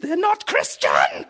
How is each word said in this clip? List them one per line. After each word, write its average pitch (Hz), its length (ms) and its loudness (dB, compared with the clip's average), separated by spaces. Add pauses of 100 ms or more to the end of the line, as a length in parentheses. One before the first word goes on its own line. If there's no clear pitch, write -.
They're 302 160 -4
not 415 300 0
Christian! - 840 0